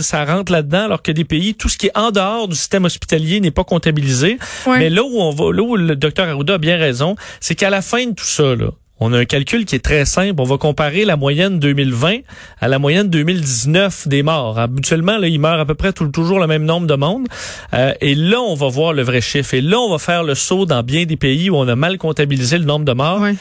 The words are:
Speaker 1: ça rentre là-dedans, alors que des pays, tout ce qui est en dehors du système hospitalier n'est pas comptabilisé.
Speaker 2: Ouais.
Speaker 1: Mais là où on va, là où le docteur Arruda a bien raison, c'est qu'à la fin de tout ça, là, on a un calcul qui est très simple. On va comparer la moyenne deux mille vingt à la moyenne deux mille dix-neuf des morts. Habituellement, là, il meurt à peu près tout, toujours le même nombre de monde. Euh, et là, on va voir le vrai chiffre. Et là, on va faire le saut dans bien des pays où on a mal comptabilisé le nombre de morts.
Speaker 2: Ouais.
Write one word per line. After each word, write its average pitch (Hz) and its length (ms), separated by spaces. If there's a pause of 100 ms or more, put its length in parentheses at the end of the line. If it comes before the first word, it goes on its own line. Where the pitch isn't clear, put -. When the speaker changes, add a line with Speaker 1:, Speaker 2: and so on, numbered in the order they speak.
Speaker 1:
ça 151 240
rentre 180 260
là-dedans, 165 340
alors 165 180
que - 80
des 160 140
pays, 180 300
tout - 140
ce - 80
qui 196 100
est 196 100
en 220 140
dehors 208 360
du 170 80
système 190 300
hospitalier 165 540
n'est 180 120
pas 185 120
comptabilisé. 151 760 (280)
Speaker 2:
Ouais. 254 140
Speaker 1:
Mais 160 100
là 190 140
où 247 160
on 165 120
va, 165 240
là 185 60
où 233 140
le 165 200
docteur 151 320
Arruda 147 280
a - 20
bien 165 200
raison, 151 380 (240)
c'est - 160
qu'à 196 140
la 196 120
fin 240 240
de 233 80
tout - 120
ça, 135 300
là, 110 140 (300)
on 113 140
a 120 60
un 123 60
calcul 170 400
qui 156 100
est - 100
très 143 200
simple. 180 360
On - 20
va 131 140
comparer 151 480
la 170 120
moyenne 156 420
deux 143 140
mille 135 200
vingt 160 240 (420)
à - 80
la 135 120
moyenne 170 300
deux 165 120
mille 175 200
dix-neuf 147 680
des 139 160
morts. 135 340
Habituellement, 160 640
là, 185 80
il 160 120
meurt 156 200
à 156 60
peu 151 100
près 185 180
tout, 160 140
toujours 165 320
le 170 80
même 156 180
nombre 165 220
de 151 80
monde. 190 320 (480)
Euh, 131 260
et 143 140
là, 185 260
on 208 140
va 139 140
voir 156 240
le 139 100
vrai 123 180
chiffre. 139 320
Et 131 80
là, 175 160
on 240 140
va 156 80
faire 175 240
le 147 100
saut 185 320
dans 139 160
bien 143 240
des 160 100
pays 147 360
où 160 60
on 131 100
a 120 80
mal 175 240
comptabilisé 143 580
le 170 80
nombre 147 200
de 135 80
morts. 160 280
Speaker 2:
Ouais. 202 200